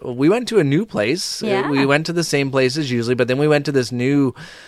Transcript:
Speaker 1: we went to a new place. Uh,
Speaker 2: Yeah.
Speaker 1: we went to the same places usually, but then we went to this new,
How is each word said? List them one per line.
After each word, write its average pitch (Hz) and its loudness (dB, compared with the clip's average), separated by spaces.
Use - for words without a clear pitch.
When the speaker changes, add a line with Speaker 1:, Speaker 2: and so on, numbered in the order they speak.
Speaker 1:
we 131 0
went 233 0
to 226 0
a 160 4
new 147 0
place. 180 -4
Uh, 220 -4
Speaker 2:
Yeah. 196 0
Speaker 1:
we 139 2
went 143 2
to 170 -4
the 170 0
same 139 -2
places 131 0
usually, 120 0
but 120 0
then 127 0
we 147 2
went 147 2
to 151 -2
this 127 0
new, 131 2